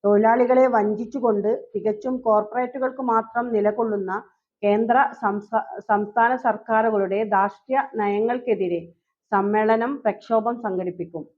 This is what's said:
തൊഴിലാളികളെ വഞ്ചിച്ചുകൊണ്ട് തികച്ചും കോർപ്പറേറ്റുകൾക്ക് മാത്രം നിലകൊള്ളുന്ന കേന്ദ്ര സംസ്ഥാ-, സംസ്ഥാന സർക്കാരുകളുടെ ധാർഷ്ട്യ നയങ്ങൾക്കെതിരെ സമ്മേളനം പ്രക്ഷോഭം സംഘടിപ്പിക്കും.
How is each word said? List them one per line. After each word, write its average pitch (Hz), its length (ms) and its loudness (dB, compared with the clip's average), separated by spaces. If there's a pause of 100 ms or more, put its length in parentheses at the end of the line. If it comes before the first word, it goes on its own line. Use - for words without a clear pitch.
തൊഴിലാളികളെ 240 600 4 (100)
വഞ്ചിച്ചുകൊണ്ട് 214 720 0 (240)
തികച്ചും 220 420 -4 (120)
കോർപ്പറേറ്റുകൾക്ക് 254 760 -2 (100)
മാത്രം 226 300 -2 (120)
നിലകൊള്ളുന്ന 208 560 0 (520)
കേന്ദ്ര 220 320 2 (260)
സംസ്ഥാ-, 208 460 -4 (220)
സംസ്ഥാന 208 420 2 (100)
സർക്കാരുകളുടെ 214 760 0 (160)
ധാർഷ്ട്യ 202 400 -2 (240)
നയങ്ങൾക്കെതിരെ 208 800 -2 (520)
സമ്മേളനം 214 600 2 (100)
പ്രക്ഷോഭം 220 520 -2 (100)
സംഘടിപ്പിക്കും. 180 580 -8 (160)